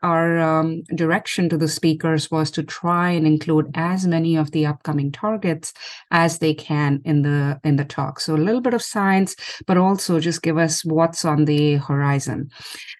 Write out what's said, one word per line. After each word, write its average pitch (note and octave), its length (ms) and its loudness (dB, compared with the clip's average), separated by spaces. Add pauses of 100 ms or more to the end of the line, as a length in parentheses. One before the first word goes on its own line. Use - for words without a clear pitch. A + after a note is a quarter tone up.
our, E3+ 360 2
um, D#3+ 440 0 (120)
direction F3 520 0
to D#3+ 100 0
the D#3 120 0
speakers D#3+ 600 0
was D#3 220 0
to D#3 120 -4
try F3 480 0
and E3 140 2
include D#3 500 2
as F3+ 300 -2
many E3 300 2
of D3+ 160 0
the D3+ 140 0
upcoming D3 480 -2
targets G3 600 -4 (380)
as E3 280 2
they D#3 140 2
can D3 520 0
in D3+ 160 2
the, C#3+ 420 0
in D3 140 2
the C#3+ 80 -2
talk. C#3+ 340 -6
So D#3+ 160 -2
a - 20 2
little G#3 240 0
bit A#3+ 120 0
of A#3 80 -2
science, G3 560 0 (280)
but F3+ 120 2
also F#3 420 2
just E3 220 -2
give D#3+ 160 0
us E3 260 0
what's E3 400 0
on D3+ 220 2
the D3 320 2
horizon, C#3 720 -2 (500)